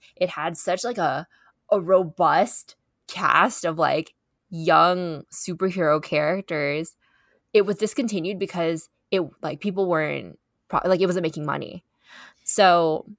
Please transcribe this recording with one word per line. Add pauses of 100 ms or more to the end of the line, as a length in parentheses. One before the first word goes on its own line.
(160)
it
had
such,
like,
a, (440)
a
robust (320)
cast
of,
like, (360)
young (100)
superhero
characters, (600)
it
was
discontinued
because (200)
it, (180)
like,
people
weren't (300)
pro-,
like,
it
wasn't
making
money. (640)
So (120)